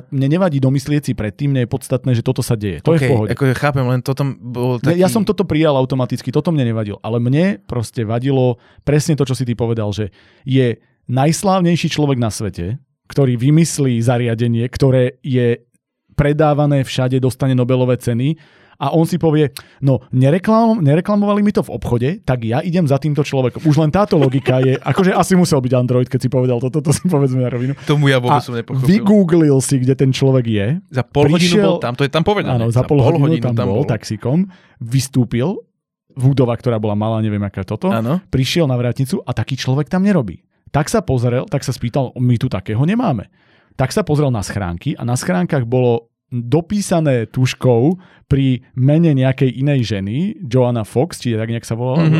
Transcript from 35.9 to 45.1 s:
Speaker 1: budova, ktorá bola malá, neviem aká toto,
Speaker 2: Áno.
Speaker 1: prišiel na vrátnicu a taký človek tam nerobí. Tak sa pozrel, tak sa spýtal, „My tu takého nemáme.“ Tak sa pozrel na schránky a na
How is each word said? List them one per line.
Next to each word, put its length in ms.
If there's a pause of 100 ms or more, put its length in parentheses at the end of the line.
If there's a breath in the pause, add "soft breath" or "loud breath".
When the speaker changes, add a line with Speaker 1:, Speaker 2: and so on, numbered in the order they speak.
Speaker 1:
budova, 460
ktorá 200
bola 180
malá, 260
neviem 220
aká 200
toto, 260
Speaker 2:
Áno. 400
Speaker 1:
prišiel 360
na 120
vrátnicu 440
a 120
taký 240
človek 320
tam 140
nerobí. 380 (300)
Tak 160
sa 160
pozrel, 480
tak 160
sa 80
spýtal, 420
„My 220
tu 80
takého 400
nemáme.“ 400 (480 soft breath)
Tak 160
sa 160
pozrel 240
na 120
schránky 520
a 80
na 160